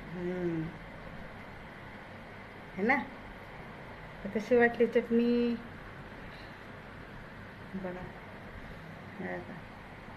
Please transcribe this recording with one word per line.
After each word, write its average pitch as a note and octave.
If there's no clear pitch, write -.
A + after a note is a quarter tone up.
हम्म, F3
है F#3+
ना, B3
तर G3
कशी G#3+
वाटली A#3
चटणी A#3+
बघा. F#3
हे F3+
बघा, -